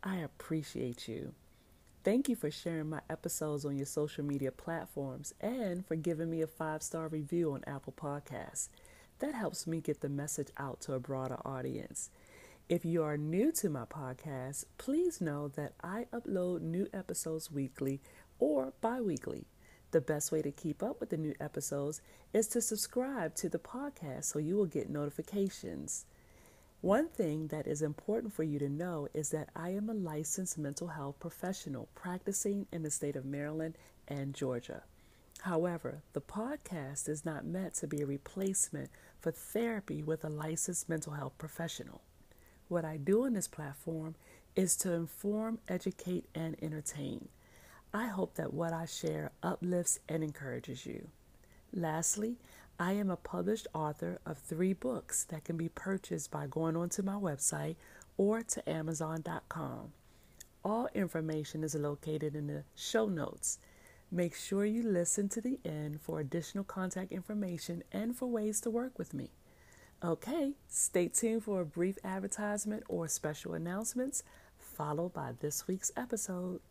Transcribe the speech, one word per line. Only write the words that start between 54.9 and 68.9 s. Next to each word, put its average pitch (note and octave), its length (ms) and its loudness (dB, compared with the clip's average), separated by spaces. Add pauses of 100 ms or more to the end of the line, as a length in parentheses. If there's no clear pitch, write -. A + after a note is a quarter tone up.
that D#3 140 -6
can E3 120 -2
be E3 140 0
purchased F#3 600 -2
by D3 160 -4
going D#3+ 300 2
onto F3 240 0
my G3 140 2
website D#3 600 0 (420)
or G#3+ 240 6
to - 260 -2
amazon D#3 540 0
dot E3 260 -2
com. C3+ 440 -4 (720)
All A3+ 300 2
information D#3 720 0
is D3+ 100 0
located D3 600 0
in D3+ 140 -2
the D3 160 -4 (120)
show A3 300 4
notes. - 520 0 (540)
Make F3 220 2
sure G3+ 320 2
you A3 160 2
listen G3+ 480 4
to A#3 100 0
the B3+ 240 0
end D3+ 380 -2
for D#3+ 180 -2
additional E3 440 0
contact F#3 480 -2
information F3+ 800 -2
and A3+ 240 0
for B3+ 120 -2
ways G#3+ 340 2
to - 80 0
work A#3 300 0